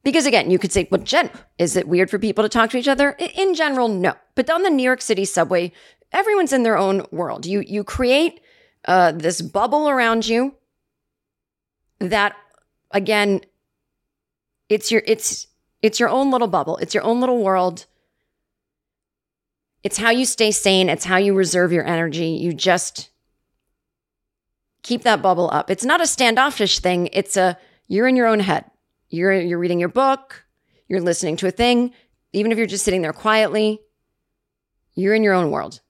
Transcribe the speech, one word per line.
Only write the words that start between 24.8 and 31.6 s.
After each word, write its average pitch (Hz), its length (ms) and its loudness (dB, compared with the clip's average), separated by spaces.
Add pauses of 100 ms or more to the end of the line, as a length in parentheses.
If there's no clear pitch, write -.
keep - 220 -4
that 214 180 2
bubble 180 320 2
up. - 160 -2
It's 196 160 -4
not 330 160 2
a 320 60 0
standoffish 247 720 0
thing. 180 340 0
It's 196 240 -2
a, 185 200 0 (300)
you're 220 200 0
in 262 80 4
your 240 120 4
own 214 120 2
head. 190 260 -2 (440)
You're, 185 300 0
you're 170 200 -2
reading 175 200 0
your 175 100 0
book. 269 560 -2 (420)
You're 185 140 -2
listening 170 360 -2
to 190 100 -4
a 185 40 0
thing. 240 420 0 (400)